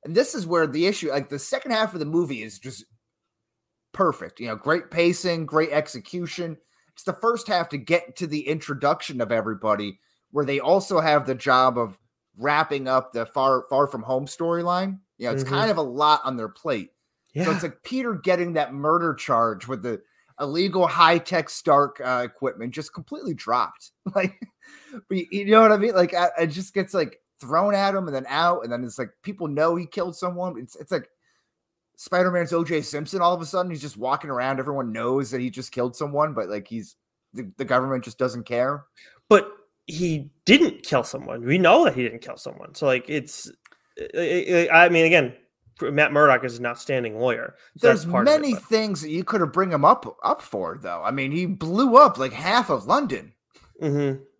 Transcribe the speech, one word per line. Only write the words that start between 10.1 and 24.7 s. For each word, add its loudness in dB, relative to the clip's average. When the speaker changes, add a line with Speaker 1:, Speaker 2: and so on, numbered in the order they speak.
Speaker 1:
where -2
they -2
also 2
have 2
the -2
job 4
of -4
wrapping -2
up 0
the -4
Far, 0
Far 2
From -8
Home -2
storyline. -4
You -6
know, -2
it's -2
Speaker 2:
Mm-hmm. -4
Speaker 1:
kind 2
of 2
a 0
lot 2
on -4
their -6
plate. -6
So -4
Speaker 2:
Yeah. 0
Speaker 1:
it's -4
like -10
Peter -4
getting 0
that -2
murder 0
charge 0
with -8
the -6
illegal 0
high-tech 4
Stark, 2
uh, 0
equipment -8
just -12
completely -10
dropped. -4
<laughs> -6
Like, -2